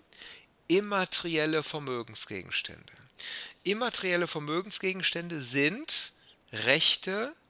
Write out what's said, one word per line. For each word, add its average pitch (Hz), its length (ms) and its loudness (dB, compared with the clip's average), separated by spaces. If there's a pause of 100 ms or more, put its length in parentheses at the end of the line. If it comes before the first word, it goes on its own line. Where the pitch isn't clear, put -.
(680)
immaterielle 170 920 2
Vermögensgegenstände. 113 1300 -6 (720)
Immaterielle 190 640 0
Vermögensgegenstände 170 1160 -2
sind 143 680 0 (400)
Rechte, 165 840 2 (140)